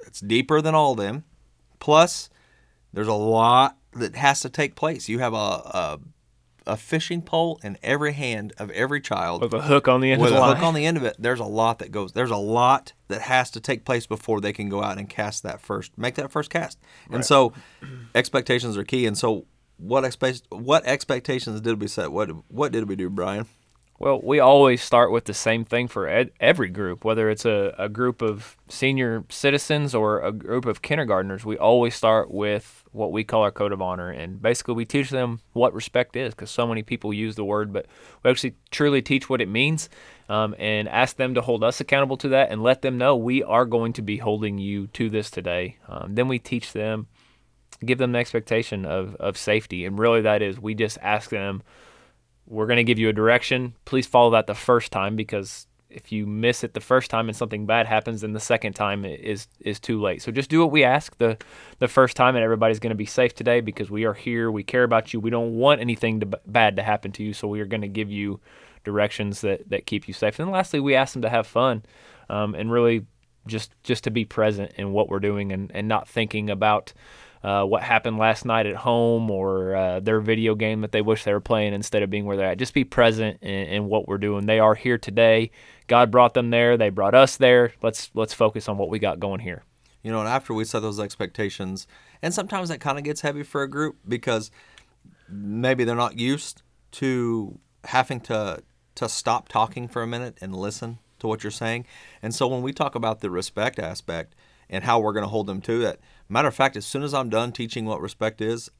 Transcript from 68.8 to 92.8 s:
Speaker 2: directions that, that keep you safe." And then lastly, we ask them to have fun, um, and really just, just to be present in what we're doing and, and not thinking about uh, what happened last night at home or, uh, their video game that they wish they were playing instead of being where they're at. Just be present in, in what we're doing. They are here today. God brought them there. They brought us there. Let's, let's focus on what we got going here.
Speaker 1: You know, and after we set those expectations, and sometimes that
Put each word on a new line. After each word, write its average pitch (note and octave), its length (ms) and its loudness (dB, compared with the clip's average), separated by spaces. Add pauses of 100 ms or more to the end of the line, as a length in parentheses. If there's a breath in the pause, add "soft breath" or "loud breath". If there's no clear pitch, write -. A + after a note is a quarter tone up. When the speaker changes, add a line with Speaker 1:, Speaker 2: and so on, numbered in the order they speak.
Speaker 2:
directions G#2 560 -2
that, G2 300 -4
that G2 160 -4
keep G#2 200 -4
you F#2+ 80 -10
safe." - 240 -2
And D#3+ 100 -4
then G3 60 -4
lastly, F#3 260 -2
we C#3 140 2
ask C3 200 4
them B2 80 -6
to A2 80 0
have A2+ 160 0
fun, A#2 360 0 (460 soft breath)
um, G#2 260 -4
and G#2+ 160 -4
really A#2 360 2 (400)
just, A2 260 -8 (100)
just - 220 -2
to A#2+ 60 -2
be A2 140 -2
present G#2+ 520 -2
in G2+ 160 -4
what G2 160 2
we're G2 120 -4
doing G2+ 320 -2
and, F#2+ 220 -6
and G#2 140 -4
not A2 200 0
thinking G#2+ 420 -4
about G#2+ 420 0 (520 soft breath)
uh, G2+ 200 0
what G2 180 0
happened A2+ 360 0
last A2 260 2
night A2+ 220 2
at G2+ 100 -4
home A#2 540 2
or, F#2+ 460 0
uh, F#2 240 0
their A2 200 2
video A2 340 2
game G#2+ 260 -2
that G#2+ 120 -6
they G#2+ 100 2
wish G#2+ 220 0
they G#2 80 0
were G#2 80 2
playing G#2 340 0
instead G#2 280 -2
of F#2+ 80 -2
being G#2 140 -4
where G2+ 120 -4
they're F#2+ 140 0
at. F2+ 80 -4
Just B2 160 -6
be C3+ 100 2
present A2 580 2
in, - 60 -10 (200)
in G2+ 180 -2
what G#2 220 0
we're G2 100 -2
doing. G2+ 280 -2
They A2 120 4
are G#2+ 160 8
here A#2+ 240 -2
today. A2+ 520 4 (360 soft breath)
God A#2+ 240 6
brought B2 240 6
them A#2+ 160 2
there. A#2+ 260 6
They A2 140 4
brought G2 240 2
us C3 220 8
there. B2 360 6 (100)
Let's, - 320 -4
let's A2 200 -2
focus G#2+ 340 0
on G2+ 100 -4
what F#2 100 -2
we G#2+ 100 -4
got F#2 220 -2
going G2 200 -6
here. F2+ 220 -12 (400)
Speaker 1:
You A2 100 -10
know, A2 80 -2
and G#2+ 80 -4
after B2+ 260 -2
we A2 100 -2
set A2 180 -4
those G#2 180 -6
expectations, G2 880 -8 (360 soft breath)
and F3 120 -4
sometimes F#3+ 360 -6
that D3 100 -8